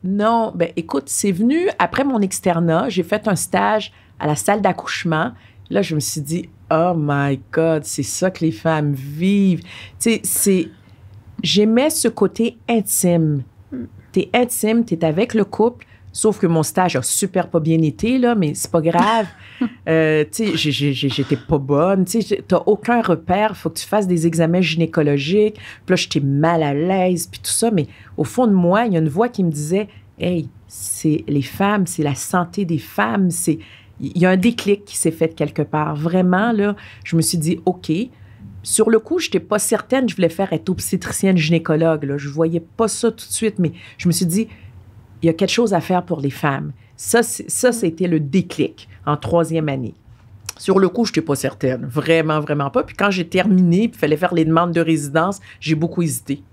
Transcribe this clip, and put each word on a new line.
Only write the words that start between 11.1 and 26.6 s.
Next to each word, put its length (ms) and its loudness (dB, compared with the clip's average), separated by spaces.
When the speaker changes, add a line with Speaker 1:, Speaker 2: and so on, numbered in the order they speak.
Speaker 1:
j'aimais 460 4
ce 180 -2
côté 500 0
intime. 760 2
Speaker 2:
Mm. 120 -10
Speaker 1:
T'es 220 -2
intime, 520 2
t'es 200 -2
avec 280 0
le 120 2
couple. 400 -2
Sauf 260 0
que 80 2
mon 140 2
stage 360 0
a 40 0
super 460 -2
pas 140 0
bien 200 2
été, 360 0
là, 180 2
mais 180 0
c'est 180 -8
pas 100 2
grave. 500 2
Speaker 3:
<laughs> 360 -8
Speaker 1:
Euh, 440 2
tu 160 -2
sais, 100 -2
j'ai, 140 0
j'ai, 220 0
j'ai, 160 -2
j'étais 260 0
pas 240 0
bonne. 460 2
Tu 80 -8
sais, 140 -2
j'ai, 200 -4
t'as 180 2
aucun 380 2
repère. 520 0
Faut 140 -6
que 80 -10
tu 80 -10
fasses 220 0
des 180 0
examens 360 2
gynécologiques. 960 2
Puis 340 -20
là, 60 4
j'étais 240 -2
mal 440 2